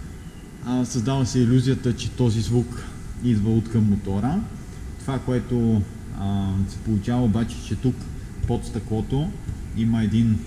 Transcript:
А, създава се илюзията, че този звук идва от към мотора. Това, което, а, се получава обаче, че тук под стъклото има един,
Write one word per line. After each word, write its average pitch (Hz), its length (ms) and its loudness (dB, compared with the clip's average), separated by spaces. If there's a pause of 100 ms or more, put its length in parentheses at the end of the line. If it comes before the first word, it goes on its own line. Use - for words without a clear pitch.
(680)
А, 123 180 0
създава 131 420 0
се 127 120 0
илюзията, 123 580 4
че - 140 -4
този 117 300 2
звук 117 440 0 (400)
идва 110 260 4
от 110 220 2
към 113 120 6
мотора. 101 560 2 (600)
Това, 135 180 -4
което, 117 640 2 (380)
а, 98 280 0 (200)
се - 100 -10
получава 120 460 0
обаче, 113 320 2 (100)
че 104 100 -4
тук 127 180 0 (520)
под 120 200 -2
стъклото 113 640 -2 (460)
има 113 260 2
един, 110 440 4